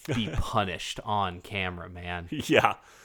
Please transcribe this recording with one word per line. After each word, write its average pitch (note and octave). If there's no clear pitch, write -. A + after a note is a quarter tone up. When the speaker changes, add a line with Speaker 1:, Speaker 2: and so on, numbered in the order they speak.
Speaker 1:
be A#2
Speaker 2:
<laughs> -
Speaker 1:
punished -
on G2
camera, F2+
man. F2
Speaker 2:
<laughs> -
Yeah, B2+